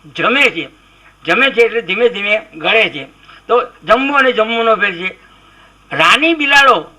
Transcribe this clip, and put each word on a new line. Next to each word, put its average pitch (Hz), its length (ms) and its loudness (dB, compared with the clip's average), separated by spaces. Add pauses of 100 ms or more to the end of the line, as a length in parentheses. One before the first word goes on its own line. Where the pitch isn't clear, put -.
(160)
જમે 226 260 0
છે. 165 260 -2 (560)
જમે 208 260 0
છે 185 100 0
એટલે 226 200 2
ધીમે 208 280 0
ધીમે 208 460 -4
ગળે 185 360 -2
છે. 139 140 -12 (440)
તો 247 140 2 (220)
જમવું 262 340 0
અને 262 140 2
જમવુંનો 226 440 0
ફેર 196 180 -2
છે. 185 240 -10 (720)
રાની 208 420 2
બિલાડો 277 460 2 (180)